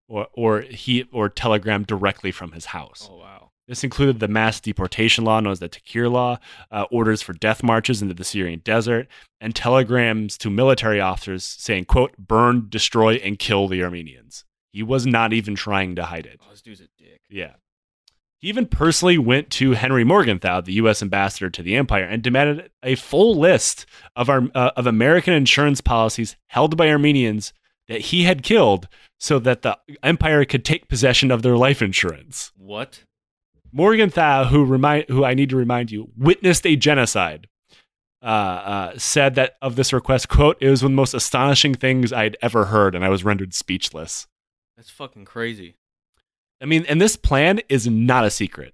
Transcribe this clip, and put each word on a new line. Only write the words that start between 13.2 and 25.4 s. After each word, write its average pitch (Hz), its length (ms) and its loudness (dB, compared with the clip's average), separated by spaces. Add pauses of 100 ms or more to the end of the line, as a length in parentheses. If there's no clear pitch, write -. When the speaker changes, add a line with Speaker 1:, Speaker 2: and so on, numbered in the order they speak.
Speaker 1:
kill 101 280 0
the 92 160 -4
Armenians." 80 600 -12 (280)
He 101 100 -10
was 120 220 -2
not 117 280 2
even 107 240 -2
trying 95 400 -4
to 87 80 -8
hide 85 220 -12
it. - 200 -20
Speaker 2:
Oh, - 40 -20
this - 120 -20
dude's 104 180 -20
a 90 160 -20
dick. - 320 -20
Speaker 1:
Yeah. 87 260 -14 (840)
He 165 100 -12
even 214 180 -4
personally 165 500 2
went 131 360 0
to 135 200 2
Henry 123 320 0
Morgenthau, 107 560 2
the 90 140 -6
U 110 140 2
S 107 140 2
ambassador 98 460 -4
to 87 140 -12
the 90 120 -4
empire, 113 300 0
and 104 180 -6
demanded 147 480 0 (120)
a 127 120 -2
full 196 400 2
list 165 520 2 (280)
of 123 140 -4
Ar-, 131 260 2
uh, 127 220 0
of 123 100 -2
American 135 460 2
insurance 143 480 2